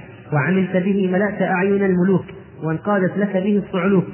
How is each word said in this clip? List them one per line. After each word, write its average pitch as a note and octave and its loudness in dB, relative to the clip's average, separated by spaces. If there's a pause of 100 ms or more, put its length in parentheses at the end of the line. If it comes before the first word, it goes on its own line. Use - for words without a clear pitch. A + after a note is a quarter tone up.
(320)
وعملت F3+ 2
به F#3+ 2
ملأت F#3+ 0
أعين G3 2
الملوك، F#3 2 (380)
وانقادت F3 0
لك G3+ -2
به G3+ 0
الصعلوك، F3 2